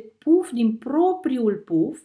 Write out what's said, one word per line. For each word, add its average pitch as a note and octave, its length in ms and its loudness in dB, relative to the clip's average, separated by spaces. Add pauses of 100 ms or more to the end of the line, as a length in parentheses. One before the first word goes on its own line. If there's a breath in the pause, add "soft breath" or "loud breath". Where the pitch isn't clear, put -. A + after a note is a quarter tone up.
(180)
puf E4+ 320 2
din A3+ 260 0
propriul C4+ 800 0
puf, E3+ 500 -2